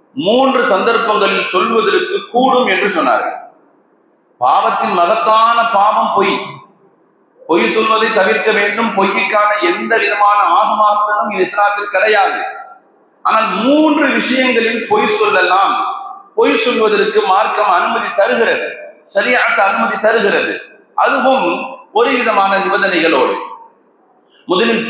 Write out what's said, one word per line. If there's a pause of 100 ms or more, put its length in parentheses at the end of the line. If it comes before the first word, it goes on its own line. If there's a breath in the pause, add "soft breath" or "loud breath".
(260)
மூன்று (120)
சந்தர்ப்பங்களில்
சொல்வதற்கு (160)
கூடும்
என்று
சொன்னார்கள். (1040)
பாவத்தின்
மகத்தான (180)
பாவம்
பொய். (1120)
பொய்
சொல்வதை (100)
தவிர்க்க (100)
வேண்டும்.
பொய்க்கான (200)
எந்த (120)
விதமான (200)
ஆகமாகவும்
இது
இஸ்லாத்தில்
கிடையாது. (840)
ஆனால் (160)
மூன்று (120)
விஷயங்களில் (100)
பொய்
சொல்லலாம், (640)
பொய்
சொல்வதற்கு (100)
மார்க்கம்
அனுமதி (120)
தருகிறது, (460)
ஷரியத்
அனுமதி (100)
தருகிறது, (480)
அதுவும் (520)
ஒரு
விதமான (120)
நிபந்தனைகளோடு. (1160 soft breath)
முதலில்